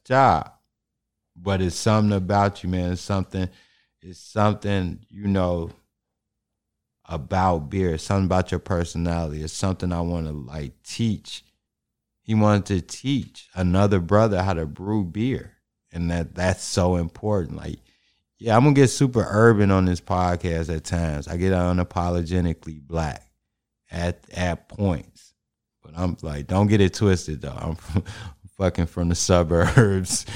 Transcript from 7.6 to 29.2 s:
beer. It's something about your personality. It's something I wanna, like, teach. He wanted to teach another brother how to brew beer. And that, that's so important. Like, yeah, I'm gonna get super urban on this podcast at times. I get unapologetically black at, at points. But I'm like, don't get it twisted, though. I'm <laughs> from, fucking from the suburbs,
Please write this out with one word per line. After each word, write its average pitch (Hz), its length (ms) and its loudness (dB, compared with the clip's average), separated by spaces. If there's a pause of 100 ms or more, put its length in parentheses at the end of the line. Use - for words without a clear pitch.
beer. 92 260 -2
It's 80 100 -8
something 98 200 0
about 92 260 0
your 87 100 -4
personality. 85 840 -4
It's 76 80 -8
something 92 400 -4
I 85 80 -4
wanna, 85 320 -4
like, 71 520 -12
teach. - 600 -6 (800)
He 110 120 -4
wanted 104 340 4
to 95 140 -2
teach - 720 -8
another 95 460 2
brother 101 420 2
how 95 120 0
to 80 120 -4
brew 98 380 -4
beer. 104 540 -6 (340)
And 85 180 -4
that, 85 240 -4
that's 90 300 -2
so 90 320 0
important. 87 640 -4
Like, 73 240 -12 (560)
yeah, 110 180 0
I'm 123 80 6
gonna 147 100 6
get 135 140 6
super 123 420 0
urban 104 400 6
on 95 140 4
this 90 160 2
podcast 87 720 -2
at 80 120 -6
times. 80 420 -4
I 82 80 -8
get 92 160 0
unapologetically 87 1300 0
black 80 400 -6 (680)
at, 87 420 -6
at 90 360 -4
points. - 640 -6 (500)
But 76 140 -20
I'm 90 240 -2
like, 71 260 -8
don't 98 200 2
get 104 120 4
it 95 140 4
twisted, 90 480 0
though. 67 160 -10
I'm 80 180 -6
<laughs> - 0 -
from, 80 280 -4 (540)
fucking 90 280 0
from 85 240 -4
the 85 60 0
suburbs, 87 1080 2 (100)